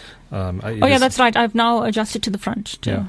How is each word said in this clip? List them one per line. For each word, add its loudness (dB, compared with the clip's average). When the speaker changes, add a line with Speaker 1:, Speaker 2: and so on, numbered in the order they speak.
Speaker 1:
Um, -4
I, -6
it -6
Speaker 2:
Oh, 4
yeah, 6
Speaker 1:
is 4
Speaker 2:
that's 2
right. 4
I've 2
now 2
adjusted -2
to -2
the -4
front -6
too. -4
Speaker 1:
Yeah. -2